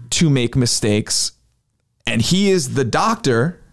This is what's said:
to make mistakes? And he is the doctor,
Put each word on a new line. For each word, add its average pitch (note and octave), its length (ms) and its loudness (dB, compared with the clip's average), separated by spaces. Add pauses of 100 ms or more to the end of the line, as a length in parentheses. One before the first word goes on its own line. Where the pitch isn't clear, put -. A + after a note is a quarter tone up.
(100)
to D#3+ 200 2
make B2 260 0
mistakes? - 760 0 (760)
And - 160 0
he G3 280 2
is C#3 240 -2
the C3+ 100 0
doctor, D3+ 760 0 (120)